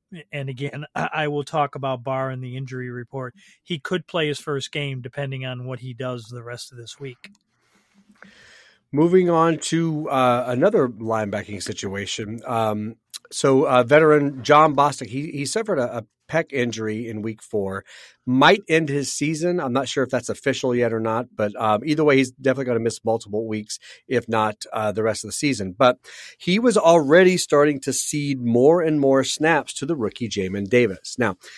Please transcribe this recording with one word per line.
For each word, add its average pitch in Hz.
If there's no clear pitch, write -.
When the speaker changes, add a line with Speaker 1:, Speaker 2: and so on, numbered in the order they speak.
Speaker 1:
and 139
again, 139
I, 143
I 156
will 147
talk 147
about 131
Barr 131
in 127
the 127
injury 127
report, 123
he 170
could 185
play 160
his 143
first 139
game 139
depending 135
on 127
what 127
he 127
does 123
the 120
rest 120
of 123
this 117
week. 131
Speaker 2:
Moving 175
on 165
to, 160
uh, 127
another 143
linebacking 107
situation. 104
Um, 110
so, 139
uh, 127
veteran 143
John 147
Bostic, 143
he, 139
he 143
suffered 214
a, 120
a 113
pec 160
injury 113
in 107
week 113
four, 98
might 143
end 160
his 139
season. 165
I'm 135
not 131
sure 131
if 120
that's 120
official 127
yet 120
or 113
not, 113
but, 104
um, 110
either 151
way, 143
he's 131
definitely 131
gonna 120
miss 113
multiple 113
weeks, 107
if 120
not, 107
uh, 107
the 107
rest 110
of 107
the 98
season. 104
But 127
he 185
was 233
already 170
starting 147
to 135
cede 143
more 123
and 156
more 135
snaps 151
to -
the 165
rookie 113
Jamin 98
Davis. 110
Now, 107